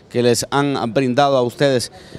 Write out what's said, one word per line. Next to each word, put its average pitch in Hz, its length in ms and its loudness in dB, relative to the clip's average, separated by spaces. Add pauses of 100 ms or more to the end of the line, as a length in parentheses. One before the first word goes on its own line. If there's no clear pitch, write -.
(100)
que 120 140 -2
les 120 260 2
han 131 420 -2
brindado 139 440 2
a 127 60 2
ustedes. 127 500 -2 (260)